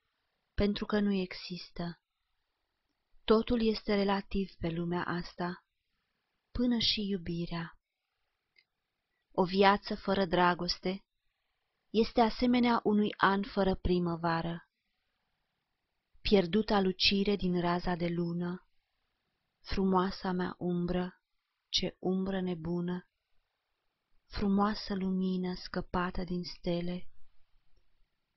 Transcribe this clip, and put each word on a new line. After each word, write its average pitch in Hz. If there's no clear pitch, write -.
pentru 208
că 208
nu 208
există. 180
Totul 226
este 220
relativ 196
pe 170
lumea 170
asta, 175
până 240
și 208
iubirea. 170
O 185
viață 196
fără 196
dragoste 180
este 226
asemenea 240
unui 208
an 196
fără 190
primăvară. 170
Pierduta 208
lucire 196
din 180
raza 175
de 170
lună, 175
frumoasa 190
mea 180
umbră, 180
ce -
umbră 190
nebună, 175
frumoasă 202
lumină 185
scăpată 180
din 175
stele, 175